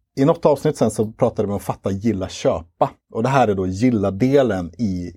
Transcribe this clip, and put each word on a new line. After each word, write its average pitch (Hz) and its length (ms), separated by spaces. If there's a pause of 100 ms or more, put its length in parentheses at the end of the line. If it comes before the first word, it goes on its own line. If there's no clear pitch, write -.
(160)
i 135 80
något 160 220
avsnitt 151 300
sen 113 140
så 110 220
pratade 110 360
vi 101 60
om 98 60
fatta, - 300
gilla, 95 380
köpa. 120 640 (220)
Och 110 100
det 120 60
här 131 200
är 101 60
då 92 120
gilla-delen 101 1120
i, 107 140 (240)